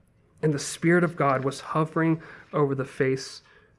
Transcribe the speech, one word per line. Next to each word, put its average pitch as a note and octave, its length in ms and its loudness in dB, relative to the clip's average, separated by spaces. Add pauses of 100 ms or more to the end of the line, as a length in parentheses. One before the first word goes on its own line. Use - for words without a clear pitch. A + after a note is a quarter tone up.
(440)
And D#3 100 2
the C#3 60 -2
Spirit E3+ 440 2
of E3+ 120 -2
God C3+ 280 2
was C3+ 160 -4
hovering D#3+ 600 0 (320)
over C#3 220 2
the C3 100 -4
face - 560 -2 (380)